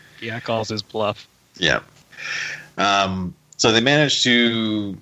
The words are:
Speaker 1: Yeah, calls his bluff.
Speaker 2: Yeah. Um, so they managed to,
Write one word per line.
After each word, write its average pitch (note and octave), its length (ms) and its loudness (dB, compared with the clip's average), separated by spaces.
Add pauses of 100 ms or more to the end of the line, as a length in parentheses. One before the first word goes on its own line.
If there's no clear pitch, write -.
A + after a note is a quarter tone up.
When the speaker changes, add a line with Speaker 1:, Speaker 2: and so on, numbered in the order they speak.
(220)
Speaker 1:
Yeah, A2+ 180 -8
calls A2+ 300 -4
his G#2+ 100 -4
bluff. - 460 -6 (320)
Speaker 2:
Yeah. D2+ 220 2 (960)
Um, F#2+ 560 0 (220)
so A#2 160 4
they A2+ 80 4
managed C#3+ 440 2
to, A2+ 760 0